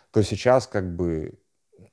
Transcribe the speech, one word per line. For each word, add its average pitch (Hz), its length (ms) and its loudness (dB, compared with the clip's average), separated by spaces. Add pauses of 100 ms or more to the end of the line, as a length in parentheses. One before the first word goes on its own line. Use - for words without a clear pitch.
(120)
то 110 120 4
сейчас 123 440 2
как 92 280 -6
бы 85 440 -4 (540)